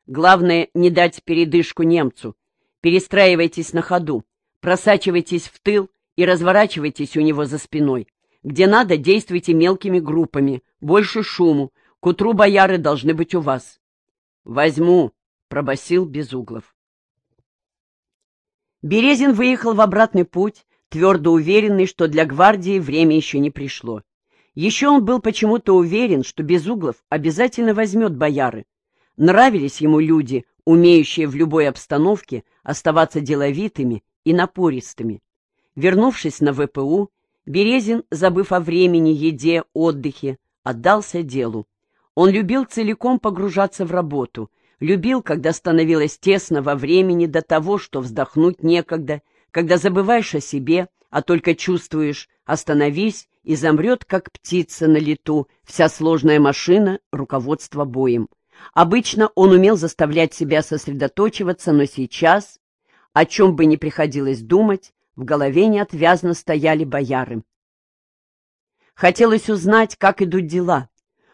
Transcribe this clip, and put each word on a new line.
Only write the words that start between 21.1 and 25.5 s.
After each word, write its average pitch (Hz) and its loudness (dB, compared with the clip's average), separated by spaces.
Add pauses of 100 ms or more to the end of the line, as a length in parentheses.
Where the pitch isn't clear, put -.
уверенный, 190 2
что 175 -2
для 156 0
гвардии 185 2
время 156 2
ещё 147 -2
не 143 0
пришло. 117 -12 (520)
Ещё 220 0
он 277 4
был 240 0
почему-то 214 0